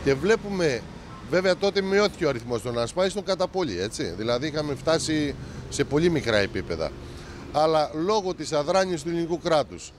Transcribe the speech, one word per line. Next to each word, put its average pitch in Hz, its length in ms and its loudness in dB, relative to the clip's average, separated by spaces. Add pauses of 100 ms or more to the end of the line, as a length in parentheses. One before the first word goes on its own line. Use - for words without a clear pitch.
Και 139 100 4
βλέπουμε, 175 680 0 (480)
βέβαια 180 280 4
τότε 196 240 2
μειώθηκε 190 440 2
ο 147 40 4
αριθμός 120 320 -2
των 120 180 -2
ασφάλιστων 185 440 0
κατά 185 240 0
πολύ, 165 320 -2
έτσι. 101 380 -2
Δηλαδή 120 300 0
είχαμε 151 280 -4
φτάσει 151 600 0 (340)
σε - 140 0
πολύ 151 260 4
μικρά 120 280 2
επίπεδα. 85 540 0 (600)
Αλλά 151 420 4
λόγω 185 400 0
της 139 180 -6
αδράνειας 170 520 2
του 170 60 -4
ελληνικού 170 300 -2
κράτους 139 580 0